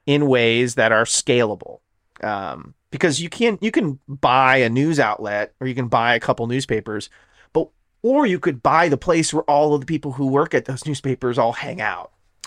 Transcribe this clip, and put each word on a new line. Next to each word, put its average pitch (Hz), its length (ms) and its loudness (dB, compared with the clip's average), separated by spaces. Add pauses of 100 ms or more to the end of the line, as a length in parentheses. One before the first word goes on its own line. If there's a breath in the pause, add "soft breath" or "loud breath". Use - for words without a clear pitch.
in 147 200 2
ways 120 480 2
that 113 160 4
are 113 140 4
scalable. 113 720 -2 (440)
Um, 98 500 -8 (160)
because 143 320 0
you 170 80 -8
can, 226 320 0
you 214 80 -2
can 165 380 -2
buy 135 500 4
a 120 120 4
news 143 300 0
outlet 104 600 -2
or 131 80 -8
you 127 80 -6
can 123 140 -4
buy 120 260 2
a 113 40 0
couple 120 280 -2
newspapers, 113 640 -4 (440 soft breath)
but, 160 160 -2 (320)
or 269 240 2
you 180 140 0
could 139 240 -2
buy 160 260 2
the 139 80 0
place 165 340 0
where 156 120 -2
all 147 320 2
of 139 60 -2
the 131 60 -14
people 151 260 -6
who 139 120 -4
work 143 300 0
at 123 100 0
those 131 220 -10
newspapers 131 500 -4
all 117 160 2
hang 127 280 -10
out. 92 320 -6 (340)